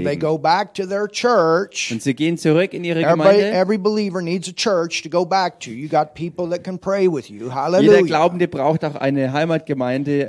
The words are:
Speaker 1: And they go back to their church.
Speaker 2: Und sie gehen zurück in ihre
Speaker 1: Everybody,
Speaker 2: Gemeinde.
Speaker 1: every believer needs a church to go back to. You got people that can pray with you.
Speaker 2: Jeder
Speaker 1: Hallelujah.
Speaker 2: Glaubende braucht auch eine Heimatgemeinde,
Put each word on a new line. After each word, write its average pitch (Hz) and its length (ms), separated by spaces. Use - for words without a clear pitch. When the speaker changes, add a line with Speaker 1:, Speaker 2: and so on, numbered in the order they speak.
Speaker 1:
And - 20
they 143 100
go 160 200
back 175 340
to 190 140
their 202 220
church. 196 840
Speaker 2:
Und 113 100
sie 135 120
gehen 160 240
zurück 170 340
in 175 120
ihre 170 180
Speaker 1:
Everybody, 170 340
Speaker 2:
Gemeinde. 202 160
Speaker 1:
every 185 240
believer 202 460
needs 175 260
a 185 40
church 175 500
to 160 80
go 175 160
back 185 340
to. 127 100
You 135 200
got 151 240
people 170 340
that 175 160
can 185 140
pray 196 280
with 156 220
you. 104 200
Speaker 2:
Jeder 123 60
Speaker 1:
Hallelujah. 185 520
Speaker 2:
Glaubende 170 420
braucht 156 360
auch 151 100
eine 135 380
Heimatgemeinde, 143 960